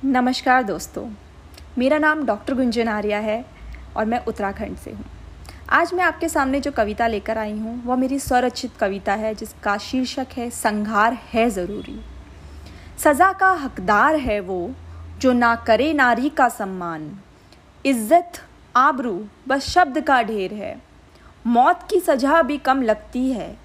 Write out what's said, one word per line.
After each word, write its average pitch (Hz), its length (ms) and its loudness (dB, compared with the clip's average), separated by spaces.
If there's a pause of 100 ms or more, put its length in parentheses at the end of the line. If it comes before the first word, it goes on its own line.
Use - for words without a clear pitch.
नमस्कार 254 580 2
दोस्तों, 202 460 -8 (680)
मेरा 269 200 2
नाम 302 280 2
डॉक्टर 214 280 -2
गुंजन 240 340 0
आर्या 208 320 -2
है 220 260 -4 (520)
और 214 80 0
मैं 233 200 -2
उत्तराखंड 202 520 -6
से - 140 -14
हूँ। 208 140 -14 (640)
आज 330 240 4
मैं 359 100 0
आपके 339 260 0
सामने 277 300 0
जो 277 120 -4
कविता 220 360 0
लेकर 220 300 -2
आई 214 140 -6
हूँ, 226 340 -8
वह 247 100 0
मेरी 262 240 0
स्वरचित 247 600 0
कविता 196 340 -2
है, 214 220 -4
जिसका 208 420 -6
शीर्षक 254 540 -4
है 240 180 -8
संघार 214 640 0
है 233 360 0
ज़रूरी। 196 500 -8 (1000)
सज़ा 311 360 4
का 381 180 2
हकदार 247 640 2
है 247 240 -2
वो, 185 320 -6 (480)
जो 254 140 2
ना 240 220 4
करे 233 380 2
नारी 254 360 2
का 269 200 4
सम्मान। 175 680 -8 (680)
इज्जत, 277 460 4 (440)
आबरू 240 500 2 (220)
बस 277 220 -2
शब्द 311 320 2
का 262 220 4
ढेर 208 300 -4
है। - 280 -10 (680)
मौत 262 420 4
की 415 100 4
सज़ा 294 420 4
भी 285 160 0
कम 262 240 2
लगती 240 500 -2
है। 196 340 -6